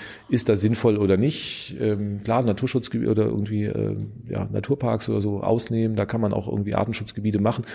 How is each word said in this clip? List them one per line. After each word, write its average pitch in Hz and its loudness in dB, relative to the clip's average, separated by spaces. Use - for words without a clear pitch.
ist - 2
das 104 4
sinnvoll 110 4
oder 98 4
nicht? - -2
Ähm, 104 -2
klar, 117 2
Naturschutzgebiete 117 0
oder 107 4
irgendwie, 104 0
äh, - -2
ja, 101 -2
Naturparks 113 -2
oder 107 0
so 101 0
ausnehmen, 113 2
da 101 2
kann 113 -2
man 104 2
auch 101 -2
irgendwie 104 -2
Artenschutzgebiete 107 0
machen. 117 0